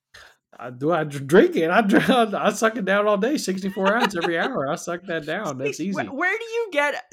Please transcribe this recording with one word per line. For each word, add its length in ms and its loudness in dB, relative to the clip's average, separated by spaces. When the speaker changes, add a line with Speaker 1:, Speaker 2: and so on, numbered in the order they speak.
Speaker 1:
I, 140 -12
do 200 -2
I 120 2
dr-, 240 -6
drink 280 6
it? 140 2
I 120 6
dr-, 520 4
<laughs> 0 -
I 180 0
suck 260 0
it 80 -4
down 220 2
all 100 4
day, 200 0
sixty-four 580 -2
ounce 200 0
every 240 0
Speaker 2:
<laughs> 0 -
Speaker 1:
hour. 300 -2
I 60 -2
suck 320 -8
that 180 -4
down. 320 -6
That's 200 -6
Speaker 2:
Six-, 200 -4
wh-, 40 -2
Speaker 1:
easy. 80 -6
Speaker 2:
where 280 -2
do 80 -12
you 260 -4
get 420 -2